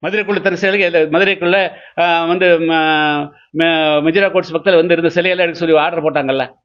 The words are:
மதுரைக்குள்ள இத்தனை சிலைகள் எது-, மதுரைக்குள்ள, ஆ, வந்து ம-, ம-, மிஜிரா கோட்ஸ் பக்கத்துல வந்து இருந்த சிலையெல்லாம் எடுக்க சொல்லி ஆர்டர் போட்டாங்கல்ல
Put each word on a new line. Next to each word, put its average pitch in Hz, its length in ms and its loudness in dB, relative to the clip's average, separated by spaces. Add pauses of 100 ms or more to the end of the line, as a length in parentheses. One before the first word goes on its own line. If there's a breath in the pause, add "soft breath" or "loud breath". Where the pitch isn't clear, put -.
மதுரைக்குள்ள 202 300 -2
இத்தனை 185 220 -2
சிலைகள் 190 340 0
எது-, 156 180 2
மதுரைக்குள்ள, 185 600 0 (280 loud breath)
ஆ, 170 280 0
வந்து 175 340 2
ம-, 156 720 0 (280 soft breath)
ம-, 160 440 0
மிஜிரா 185 280 0
கோட்ஸ் 160 240 -2
பக்கத்துல 170 200 0
வந்து 170 220 4
இருந்த 165 240 0
சிலையெல்லாம் 180 240 0
எடுக்க 170 140 -6
சொல்லி 165 180 0
ஆர்டர் 165 260 0
போட்டாங்கல்ல 135 520 -2 (100)